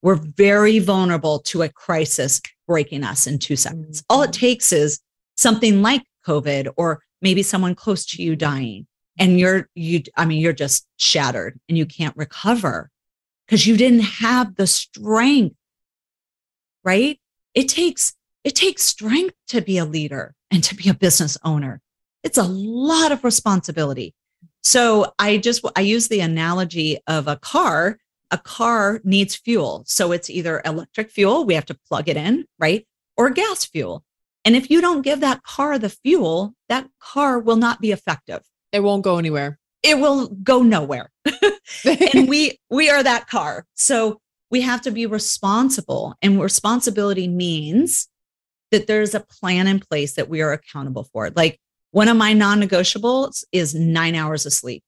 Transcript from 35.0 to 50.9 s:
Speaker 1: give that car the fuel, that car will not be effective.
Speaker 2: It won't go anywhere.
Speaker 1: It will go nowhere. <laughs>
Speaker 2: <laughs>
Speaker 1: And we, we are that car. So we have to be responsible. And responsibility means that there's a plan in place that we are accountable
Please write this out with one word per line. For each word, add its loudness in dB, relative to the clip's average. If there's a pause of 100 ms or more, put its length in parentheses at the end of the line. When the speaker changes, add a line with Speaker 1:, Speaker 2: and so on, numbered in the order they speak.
Speaker 1:
give -2
that -2
car -4
the -4
fuel, -2 (140)
that -2 (140)
car -2
will 2
not 2
be 0
effective. -6 (320)
Speaker 2:
It 0
won't 2
go 2
anywhere. -4 (240)
Speaker 1:
It 4
will 2
go 2
nowhere. 0 (140)
<laughs> -4 (440)
Speaker 2:
<laughs> - (300)
Speaker 1:
And 6
we, 0 (120)
we 2
are 4
that 0
car. -6
So 0 (300)
we 0
have -2
to -6
be -4
responsible. -2
And 4
responsibility -2
means -2 (640)
that 0
there's 0
a -2
plan -2
in 2
place -4
that -4
we -4
are 0
accountable -10